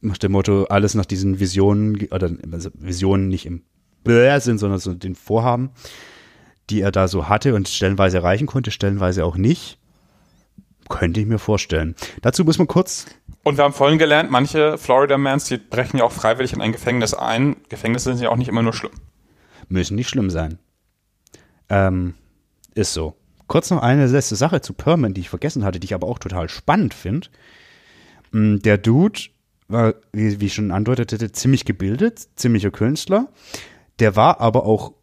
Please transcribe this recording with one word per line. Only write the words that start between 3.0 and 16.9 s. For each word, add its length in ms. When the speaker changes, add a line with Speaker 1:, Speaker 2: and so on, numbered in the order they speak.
Speaker 1:
nicht 180
im 180
Bläh 360
Sinn, 180
sondern 220
so 140
den 220
Vorhaben, 540
die 120
er 100
da 160
so 220
hatte 260
und 120
stellenweise 500
erreichen 300
konnte, 240
stellenweise 540
auch 120
nicht. 420
Könnte 320
ich 40
mir 140
vorstellen. 560
Dazu 220
muss 140
man 100
kurz 380
Speaker 2:
Und 140
wir 60
haben 100
vorhin 240
gelernt, 340
manche 460
Florida 400
Mans, 280
die 120
brechen 400
ja 60
auch 80
freiwillig 420
in 80
ein 100
Gefängnis 420